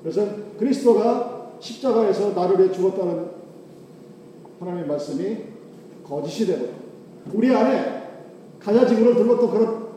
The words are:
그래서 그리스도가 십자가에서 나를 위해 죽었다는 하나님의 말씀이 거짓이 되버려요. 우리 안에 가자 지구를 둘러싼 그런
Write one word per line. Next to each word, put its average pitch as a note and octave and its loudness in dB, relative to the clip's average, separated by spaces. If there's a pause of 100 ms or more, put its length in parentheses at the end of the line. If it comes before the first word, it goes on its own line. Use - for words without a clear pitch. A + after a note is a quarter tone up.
그래서 F#3 -2 (300)
그리스도가 A#3+ 0
십자가에서 G#3+ 0
나를 F3+ 2
위해 F#3 6
죽었다는 F#3 -2 (1300)
하나님의 F3 -8
말씀이 G3 -4 (720)
거짓이 D#3 -4
되버려요. C3+ -4 (600)
우리 B3 2
안에 - 0 (560)
가자 A3+ 4
지구를 A#3 4
둘러싼 A#3 4
그런 A3 0